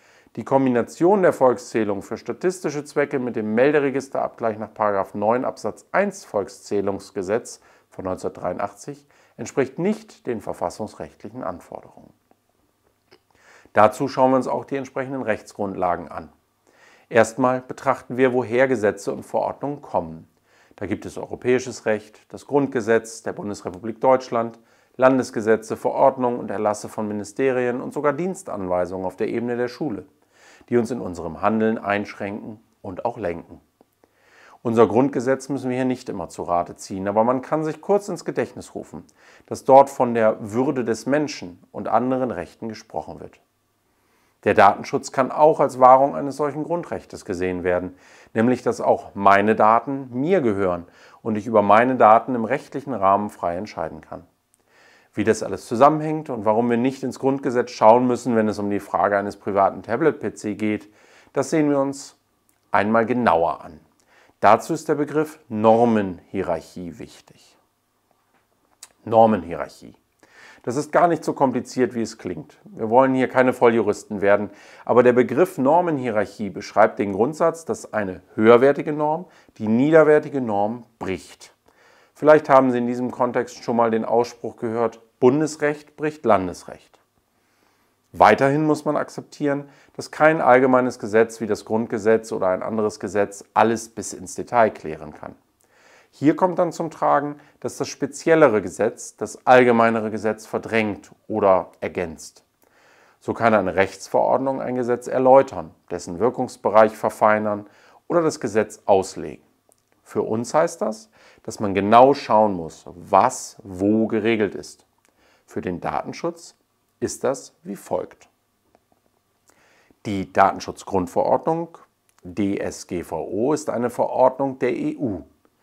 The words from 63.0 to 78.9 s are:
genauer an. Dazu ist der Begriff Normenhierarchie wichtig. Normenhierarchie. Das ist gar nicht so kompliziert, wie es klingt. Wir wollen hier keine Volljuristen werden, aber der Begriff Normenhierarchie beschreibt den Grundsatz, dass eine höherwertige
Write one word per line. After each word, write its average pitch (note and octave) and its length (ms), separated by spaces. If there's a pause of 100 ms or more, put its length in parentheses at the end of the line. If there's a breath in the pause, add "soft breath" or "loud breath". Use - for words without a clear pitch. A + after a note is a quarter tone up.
genauer F2+ 580
an. D2+ 160 (600 soft breath)
Dazu A2+ 340
ist D3+ 140
der D#3 80
Begriff D3 420 (100)
Normenhierarchie G2 1500
wichtig. - 580 (1500)
Normenhierarchie. F2 920 (720 loud breath)
Das B2 120
ist D3 160
gar E3 160
nicht E3 160
so D3+ 100
kompliziert, B2 600
wie A2+ 60
es G#2+ 160
klingt. - 480
Wir F#3 240
wollen C3 260
hier B2+ 140
keine B2+ 240
Volljuristen G#2+ 680
werden, G2+ 280 (340 loud breath)
aber A#2+ 180
der B2 100
Begriff B2 460
Normenhierarchie C3 880
beschreibt G2+ 500
den G2+ 140
Grundsatz, D#3 540
dass - 260
eine F#2+ 300 (120)
höherwertige B2+ 580